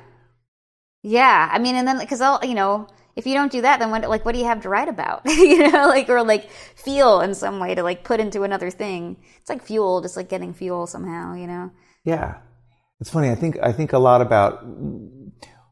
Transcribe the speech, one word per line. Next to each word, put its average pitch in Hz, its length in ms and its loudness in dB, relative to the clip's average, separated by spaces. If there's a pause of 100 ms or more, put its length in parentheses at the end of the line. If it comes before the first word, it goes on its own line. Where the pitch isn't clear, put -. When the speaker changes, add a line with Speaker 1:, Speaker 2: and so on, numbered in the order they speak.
(1040)
Speaker 1:
Yeah. 214 500 4
I 214 60 0
mean, 247 180 -2
and 254 100 -2
then, 262 200 -2
'cause 254 140 -6
I'll, 269 240 0
you 254 100 -4
know, 202 340 -2 (280)
if 226 120 -10
you 269 60 -2
don't 277 180 0
do 254 100 -4
that, 262 160 4
then 226 140 -2
what, 220 160 -4
like, 220 160 -2
what 233 80 -2
do 240 80 -4
you 233 60 -2
have 226 160 -2
to - 60 -10
write 220 200 -2
about? - 360 -8
<laughs> - 20 -2
You 320 440 6
know, 285 160 4
like, 269 220 4
or, 247 160 4
like, 220 260 0 (260)
feel 269 440 4
in 190 140 -2
some 196 260 -8
way 185 140 -4
to, 180 100 -4
like, 175 200 -4
put 226 160 -2
into 208 220 -4
another 190 280 -4
thing. 185 460 -10 (240)
It's - 100 -20
like 254 120 -8
fuel, 196 380 -2
just, 180 160 -12
like, 185 120 -12
getting 180 260 -10
fuel 180 340 -8
somehow, 175 460 -12
you 180 120 -14
know? 180 240 -12 (340)
Speaker 2:
Yeah. 160 340 -4 (600)
It's - 100 -14
funny. 147 200 0
I 117 60 0
think, 160 260 -4
I 120 100 0
think 147 200 -4
a 135 60 2
lot 123 220 6
about 110 440 2 (1080)